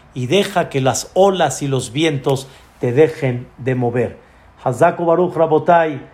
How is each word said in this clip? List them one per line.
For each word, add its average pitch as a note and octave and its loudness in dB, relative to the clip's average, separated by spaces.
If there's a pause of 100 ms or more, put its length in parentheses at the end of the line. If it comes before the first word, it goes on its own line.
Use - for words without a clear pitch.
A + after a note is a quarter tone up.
(140)
y B2 -6
deja F3+ 0
que C#3 -4
las C3 -2
olas F#3 2
y C#3+ -4
los B2 -4
vientos C#3+ -2 (320)
te B2 -2
dejen C3 0 (100)
de B2+ -4
mover. A#2+ -2 (460)
Hazak E3+ 0
Baruch, E3+ 2
Rabotai. D#3+ 2 (140)